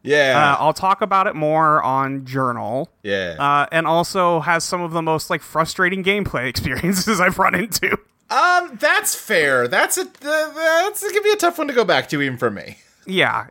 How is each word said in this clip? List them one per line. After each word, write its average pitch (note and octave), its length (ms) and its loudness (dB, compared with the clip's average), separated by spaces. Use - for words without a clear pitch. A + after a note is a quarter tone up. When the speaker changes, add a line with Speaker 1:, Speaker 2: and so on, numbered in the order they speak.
Speaker 1:
Yeah. C#3+ 540 4
Speaker 2:
Uh, - 60 -2
I'll D#3 100 4
talk F#3+ 280 0
about G3 260 2
it - 80 -4
more D#3 480 2
on C3+ 400 -2
Journal. B2+ 680 -4
Speaker 1:
Yeah. F#2+ 340 -2
Speaker 2:
Uh, C#3+ 360 2
and E3 120 2
also E3+ 540 2
has E3 240 0
some F3+ 180 -4
of E3+ 120 -6
the E3+ 80 -2
most, D#3+ 280 -2
like, E3 120 -2
frustrating F3 600 -2
gameplay F#3 440 -2
<laughs> - 20 -2
experiences E3+ 720 -2
I've F#3 200 2
run F#3+ 160 4
into. G#3 420 -2
Speaker 1:
Um, E4+ 500 2
that's D#4 360 0
fair. C#3 520 2
That's A3+ 300 0
a, F#4 60 -4
uh, - 20 -6
that's D#4 840 0
gonna G#4 180 -2
be G#4 80 4
a G#4 40 2
tough E4+ 220 0
one D#4 100 -2
to C#4 60 -6
go A#3 100 2
back D#3 240 2
to D3 140 -2
even C3 160 -2
for B2 120 0
me. G2 280 -10
Speaker 2:
Yeah, B2 440 0